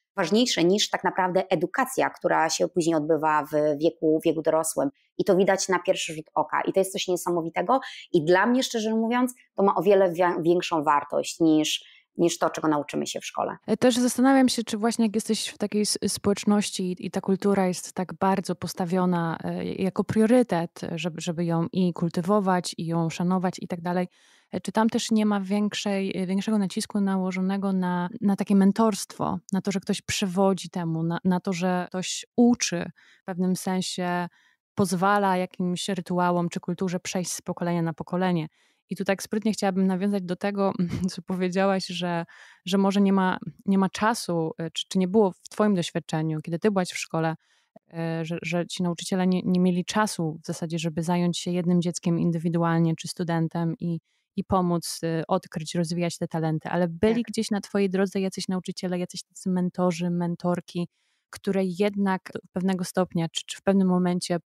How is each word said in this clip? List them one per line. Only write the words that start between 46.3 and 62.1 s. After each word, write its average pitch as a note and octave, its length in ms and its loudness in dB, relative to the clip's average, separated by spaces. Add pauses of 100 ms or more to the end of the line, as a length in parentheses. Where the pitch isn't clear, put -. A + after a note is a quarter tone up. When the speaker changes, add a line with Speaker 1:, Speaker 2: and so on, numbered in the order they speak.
Speaker 2:
kiedy E3 180 -6
ty G#3+ 120 2
byłaś F#3+ 180 -2
w - 100 -10
szkole, D#3+ 380 -2 (560)
e, E3 320 -4
że, E3 180 -6
że E3 240 -2
ci - 160 -8
nauczyciele F3+ 440 -2
nie, F#3 180 2
nie F3+ 160 2
mieli F3+ 240 2
czasu E3 580 -2
w - 40 -14
zasadzie, E3 320 -6
żeby E3 240 -4
zająć F3 360 0
się - 120 -6
jednym F3 320 2
dzieckiem E3+ 360 -2
indywidualnie E3 800 2
czy - 120 -12
studentem E3 720 -2
i, E3+ 200 -4 (360)
i F#3+ 80 -4
pomóc, F3 600 0
e, E3 240 -2
odkryć, F3 460 -4
rozwijać E3+ 440 -2
te F3 100 -6
talenty. D#3+ 400 -2
Ale F3 200 0
byli A3 360 0
Speaker 1:
Tak. - 80 -10
Speaker 2:
gdzieś A3 180 -4
na G3+ 100 -2
twojej G3+ 300 -2
drodze F#3+ 300 0
jacyś F#3+ 280 -4
nauczyciele, F#3 500 -4
jacyś F3+ 240 -8
tacy - 280 -8
mentorzy, F3+ 600 0
mentorki, F3 800 -2 (420)
które G3 340 -2
jednak G3 680 -2 (200)